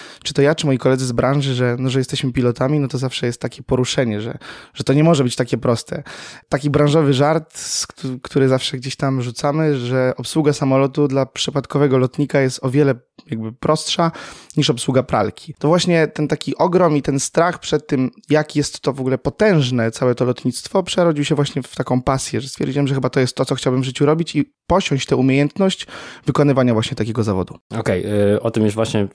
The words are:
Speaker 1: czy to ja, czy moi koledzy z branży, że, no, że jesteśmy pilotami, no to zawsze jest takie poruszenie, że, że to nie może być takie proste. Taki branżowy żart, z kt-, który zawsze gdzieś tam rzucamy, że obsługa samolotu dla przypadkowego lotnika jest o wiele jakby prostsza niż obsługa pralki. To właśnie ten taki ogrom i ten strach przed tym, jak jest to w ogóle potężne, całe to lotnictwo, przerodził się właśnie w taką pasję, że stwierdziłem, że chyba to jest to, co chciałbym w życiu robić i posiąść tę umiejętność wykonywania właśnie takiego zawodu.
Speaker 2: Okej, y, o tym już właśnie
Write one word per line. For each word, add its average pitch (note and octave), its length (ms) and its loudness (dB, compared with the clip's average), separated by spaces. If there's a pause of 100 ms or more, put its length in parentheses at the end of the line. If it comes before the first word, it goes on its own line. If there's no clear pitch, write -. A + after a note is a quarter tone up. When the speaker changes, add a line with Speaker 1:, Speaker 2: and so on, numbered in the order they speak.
(220)
Speaker 1:
czy - 120 -8
to C#3 80 4
ja, D3 120 4
czy D#3 120 -2
moi C3 120 2
koledzy C3 280 2
z B2 60 -2
branży, C3+ 420 0
że, B2 240 0
no, B2+ 120 -2
że C3 80 0
jesteśmy B2+ 340 -2
pilotami, C3 480 0
no C3+ 80 0
to B2+ 100 -6
zawsze B2+ 280 -4
jest A#2+ 140 -4
takie - 220 -8
poruszenie, B2 580 0
że, A#2+ 180 -8 (360)
że - 100 -8
to C#3 80 2
nie D3+ 120 4
może D#3 200 4
być A#2+ 120 -2
takie B2 220 0
proste. B2 440 -2 (460)
Taki C#3+ 220 -2
branżowy D3 420 4
żart, D#3 460 0
z - 280 -6
kt-, B2+ 360 -10
który C3+ 260 2
zawsze C3 280 0
gdzieś C3 200 -10
tam C3+ 260 -2
rzucamy, C#3+ 560 -2
że B2+ 380 0
obsługa D3 360 0
samolotu C3+ 560 2
dla C3+ 180 0
przypadkowego C#3 720 0
lotnika C3+ 420 0
jest C3 240 -2
o C3 60 -2
wiele C#3 240 2 (320)
jakby A2 260 -8
prostsza D#3+ 600 -2 (440)
niż D3+ 140 2
obsługa C3 320 0
pralki. - 560 -2
To C#3+ 100 0
właśnie E3 400 2
ten D3+ 200 -4
taki - 280 -4
ogrom F3 400 4
i C3+ 60 0
ten C3+ 180 -2
strach F3 380 0
przed - 280 -4
tym, C3 240 0 (180)
jak D3+ 280 0
jest - 240 -2
to C3+ 120 -2
w C3+ 80 -10
ogóle C3 180 -2
potężne, C3 720 2
całe B2 240 0
to B2+ 100 -2
lotnictwo, B2 580 -2
przerodził E3+ 420 0
się D3 100 0
właśnie C#3 280 -2
w - 140 -18
taką B2+ 260 -2
pasję, C3 380 -2
że C3+ 80 -8
stwierdziłem, C#3+ 380 -2
że C3+ 80 0
chyba C3 160 0
to C3+ 100 0
jest B2+ 160 0
to, C3 80 0
co C3+ 100 -2
chciałbym B2+ 280 0
w - 20 -6
życiu C3 220 -2
robić D#3 300 0
i C#3+ 160 0 (140)
posiąść E3 400 0
tę C3 100 0
umiejętność C#3+ 680 2 (400)
wykonywania C3+ 480 4
właśnie A2+ 220 -2
takiego A2 280 -2
zawodu. F#2 340 -2 (200)
Speaker 2:
Okej, F#2+ 260 0 (300)
y, G#2+ 60 0
o A#2 100 -2
tym A2 140 2
już G#2 100 2
właśnie A2 400 0